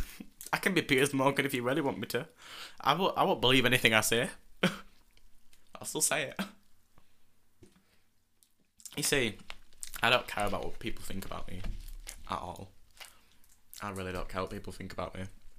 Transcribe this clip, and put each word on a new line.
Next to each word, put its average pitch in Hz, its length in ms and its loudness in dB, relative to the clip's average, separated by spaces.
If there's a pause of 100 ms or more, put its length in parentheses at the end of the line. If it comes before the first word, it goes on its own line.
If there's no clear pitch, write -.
(200)
<laughs> - 320 -18
I - 60 2
can 196 160 2
be 160 80 4
Piers 139 300 4
Morgan 139 320 2
if 135 80 -4
you 123 120 0
really 135 160 2
want 139 180 0
me 110 100 -6
to. 123 200 -4 (520)
I 139 140 4
won't, 180 240 2
I 139 60 6
won't 180 160 2
believe 127 260 6
anything 123 280 6
I 110 60 8
say. 120 280 2 (180)
<laughs> - 160 -20
I'll - 1200 -6
still - 160 -4
say 139 260 2
it. - 100 -12 (2500)
You 147 60 -4
see, 127 320 2 (680)
I 117 80 6
don't 123 180 6
care 104 180 0
about 98 180 0
what - 140 0
people - 240 -4
think 95 220 -4
about 87 240 -4
me 92 120 -4 (680)
at - 80 -2
all. 90 300 -10 (1120)
I 104 80 -6
really 95 220 -6
don't 90 160 -4
care 92 140 -4
what 95 80 -6
people 98 220 -8
think 95 200 -10
about - 240 -8
me. 95 80 -6 (340)